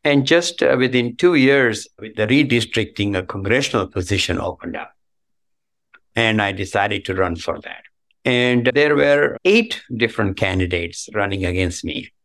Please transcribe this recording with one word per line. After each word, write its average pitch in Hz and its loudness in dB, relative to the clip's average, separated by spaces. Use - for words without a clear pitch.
And 143 4
just, 170 2
uh, 135 4
within 127 0
two 175 4
years, 131 2
with 110 -14
the 107 0
redistricting, 113 0
a 92 -2
congressional 98 -2
position 90 -4
opened 87 -8
up. - -12
And 110 0
I 98 0
decided 98 -4
to 92 -4
run 90 0
for 85 -6
that. - -18
And 123 2
there 147 4
were 143 2
eight 220 2
different 110 -2
candidates 90 -2
running 98 -2
against 90 -2
me. - -8